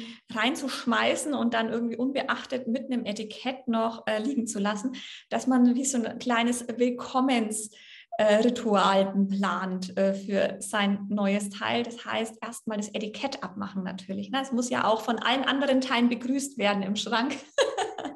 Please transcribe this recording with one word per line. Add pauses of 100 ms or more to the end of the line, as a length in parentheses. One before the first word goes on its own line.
(340)
reinzuschmeißen
und
dann
irgendwie
unbeachtet
mit
einem
Etikett
noch,
äh,
liegen
zu
lassen, (360)
dass
man
wie
so
ein
kleines
Willkommens-, (480)
äh,
Ritual (140)
plant,
äh,
für
sein
neues
Teil.
Das
heißt,
erstmal
das
Etikett
abmachen
natürlich,
ne?
Es
muss
ja
auch
von
allen
anderen
Teilen
begrüßt
werden
im
Schrank.
<laughs> (500)